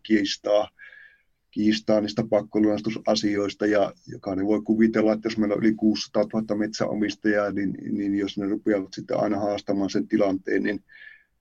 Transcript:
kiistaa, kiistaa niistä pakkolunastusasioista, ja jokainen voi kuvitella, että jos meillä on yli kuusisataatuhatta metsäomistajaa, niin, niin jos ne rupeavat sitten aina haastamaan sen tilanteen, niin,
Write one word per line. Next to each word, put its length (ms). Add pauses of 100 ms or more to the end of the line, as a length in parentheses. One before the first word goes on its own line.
kiistaa, 680 (840)
kiistaa 500
niistä 280
pakkolunastusasioista, 1400
ja 280 (140)
jokainen 380
voi 160
kuvitella, 520
että 120
jos 120
meillä 180
on 80
yli 100
kuusisataatuhatta 840
metsäomistajaa, 960
niin, 260 (140)
niin 240
jos 220
ne 100
rupeavat 460
sitten 260
aina 200
haastamaan 500
sen 180
tilanteen, 560
niin, 200 (580)